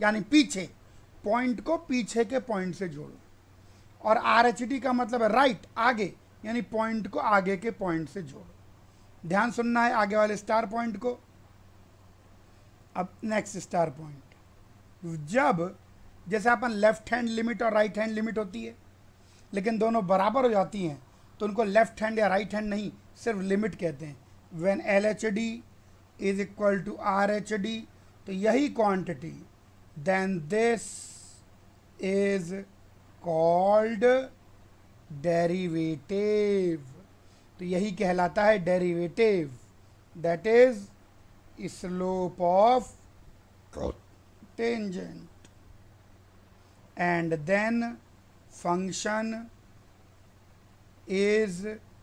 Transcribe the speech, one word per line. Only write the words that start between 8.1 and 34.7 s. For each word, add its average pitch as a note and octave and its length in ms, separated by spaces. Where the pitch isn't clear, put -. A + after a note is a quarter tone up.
जोड़ो। - 1040
ध्यान G3+ 220
सुनना A#3 340
है A#3+ 100
आगे G#3+ 220
वाले G#3+ 200
star A3 300
point A3+ 300
को। B3 220
अब F#3 180
next G#3+ 340
star E3 340
पॉइंट, - 1300
जब G3 500
जैसे G#3+ 220
अपन A#3+ 220
left G#3+ 400
hand A#3+ 160
limit A3+ 340
और A3+ 100
right G#3+ 260
hand A3 140
limit G#3+ 260
होती A3 260
है, - 100
लेकिन G3+ 260
दोनों A3+ 280
बराबर G3+ 380
हो A#3+ 60
जाती F#3+ 340
हैं, C#3+ 180
तो G#3 60
उनको G#3+ 180
लेफ्ट G#3+ 380
हैंड A3 160
या G#3+ 100
राइट G3 260
हैंड G#3+ 140
नहीं, G#3 220
सिर्फ G#3+ 240
लिमिट G3 340
कहते D#3 320
हैं। C#3+ 100
When F#3 300
एल G3+ 200
एच G#3+ 200
डी A3+ 360
is G3 180
equal G3+ 440
to G#3 120
आर G3 200
एच G#3 240
डी, A3 220
तो G3 60
यही A3 380
क्वांटिटी, F3+ 640
then F#3+ 380
this A3 360
is G3 480
called F#3+ 800